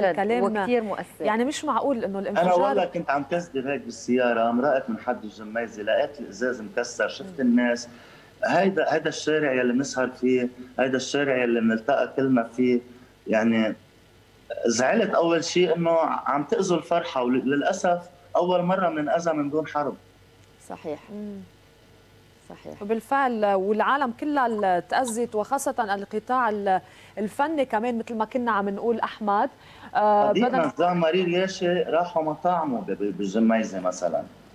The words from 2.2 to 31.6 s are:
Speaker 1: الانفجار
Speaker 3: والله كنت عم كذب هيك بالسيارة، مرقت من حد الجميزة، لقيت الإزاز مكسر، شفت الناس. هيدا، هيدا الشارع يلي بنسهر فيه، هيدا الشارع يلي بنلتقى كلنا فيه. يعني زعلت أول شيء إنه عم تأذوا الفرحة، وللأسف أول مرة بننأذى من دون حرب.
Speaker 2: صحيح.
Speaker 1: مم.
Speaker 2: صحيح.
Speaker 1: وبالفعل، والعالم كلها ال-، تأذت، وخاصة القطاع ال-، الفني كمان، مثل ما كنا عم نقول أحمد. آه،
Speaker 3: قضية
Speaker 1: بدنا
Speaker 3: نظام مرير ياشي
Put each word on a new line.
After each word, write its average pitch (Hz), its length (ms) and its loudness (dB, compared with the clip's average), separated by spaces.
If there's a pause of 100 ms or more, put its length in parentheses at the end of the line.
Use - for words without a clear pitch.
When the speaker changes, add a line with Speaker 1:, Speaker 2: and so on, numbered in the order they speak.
Speaker 1:
الانفجار 180 300 4
Speaker 3:
والله 190 260 2
كنت 175 240 -4
عم 143 220 0
كذب 175 360 -4
هيك 139 140 -2
بالسيارة، 120 680 0
مرقت 131 380 2
من 110 80 -4
حد 110 260 -6
الجميزة، 107 600 -8
لقيت 120 360 0
الإزاز 113 420 -4
مكسر، 107 460 -4
شفت 95 320 -12
الناس. 123 480 2 (580)
هيدا، 156 480 2
هيدا 156 160 0
الشارع 151 440 0
يلي 123 200 2
بنسهر 131 360 -2
فيه، 123 400 0 (300)
هيدا 131 180 0
الشارع 135 460 0
يلي 117 180 2
بنلتقى 120 540 0
كلنا 131 280 2
فيه. 123 360 2 (480)
يعني 113 480 2 (920)
زعلت 131 500 2
أول 165 280 2
شيء 170 320 2
إنه 170 160 2 (100)
عم 143 420 -2
تأذوا 180 340 0
الفرحة، 160 460 -2
وللأسف 143 760 0 (360)
أول 175 280 2
مرة 185 260 2
بننأذى 160 440 0
من 147 160 -2
دون 151 180 -2
حرب. 147 280 -4 (760)
Speaker 2:
صحيح. 165 300 -10 (140)
Speaker 1:
مم. 208 240 -12 (1120)
Speaker 2:
صحيح. 156 320 -18
Speaker 1:
وبالفعل، 226 640 0
والعالم 214 760 2
كلها 285 280 0
ال-، 190 400 0
تأذت، 233 480 -2
وخاصة 262 400 -2 (200)
القطاع 214 540 -2
ال-، 202 320 0 (360)
الفني 277 480 -2
كمان، 233 320 -2
مثل 226 180 -6
ما 220 100 -2
كنا 240 260 -2
عم 202 180 0
نقول 214 300 -2
أحمد. 208 500 0 (460)
آه، 208 340 4
Speaker 3:
قضية 208 160 2
Speaker 1:
بدنا 240 200 2
Speaker 3:
نظام 175 340 0
مرير 175 280 2
ياشي 185 400 0